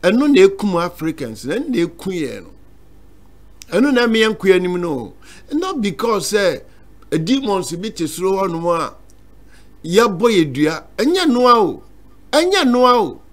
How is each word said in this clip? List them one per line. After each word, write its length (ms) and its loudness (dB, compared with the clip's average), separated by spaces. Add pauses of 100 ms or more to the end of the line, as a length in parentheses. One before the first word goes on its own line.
Ɛno 320 2
na 120 6
ekum 360 0
Africans, 640 -8
na 100 -4
ɛno 140 -6
na 140 -2
eku 280 -8
yɛn 320 -8
no. 60 -20 (1200)
Ɛno 220 2
na 140 2
ɛma 160 0
yɛnku 240 0
yɛn 80 6
anim 260 -2
no. 320 -6 (380)
Not 300 -4
because, 520 -4
eh, 260 0 (520)
demons 600 0
bi 160 -8
te 160 -6
soro 360 -4
hɔnom 240 -4 (140)
a 140 -6 (920)
yɛbɔ 480 2
yɛ 220 2
dua. 300 -2 (140)
Ɛnyɛ 320 0
noa 300 4
o. 240 -2 (480)
Ɛnyɛ 400 2
noa 300 4
o. 200 -6 (120)